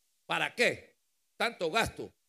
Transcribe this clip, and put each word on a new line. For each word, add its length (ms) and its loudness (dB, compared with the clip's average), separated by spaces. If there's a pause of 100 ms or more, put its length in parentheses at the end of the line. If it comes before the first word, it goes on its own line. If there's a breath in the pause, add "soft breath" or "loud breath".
(260)
¿para 280 0
qué? 420 0 (400)
Tanto 340 -2
gasto, 440 -2 (140)